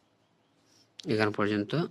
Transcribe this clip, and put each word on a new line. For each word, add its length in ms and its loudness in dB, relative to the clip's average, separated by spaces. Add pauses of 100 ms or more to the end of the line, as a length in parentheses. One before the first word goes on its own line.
(1000)
এখান 380 2
পর্যন্ত 340 0 (200)